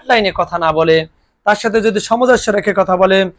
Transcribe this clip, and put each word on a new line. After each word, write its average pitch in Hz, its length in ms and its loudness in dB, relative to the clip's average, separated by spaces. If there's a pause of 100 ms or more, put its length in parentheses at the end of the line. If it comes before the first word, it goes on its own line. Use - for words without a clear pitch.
লাইনে 220 300 0
কথা 170 240 -4
না 165 140 0
বলে, 160 340 2 (360)
তার 208 120 2
সাথে 220 260 -2
যদি 208 180 0
সামঞ্জস্য 240 500 0
রেখে 202 280 -2
কথা 185 200 0
বলে, 190 400 2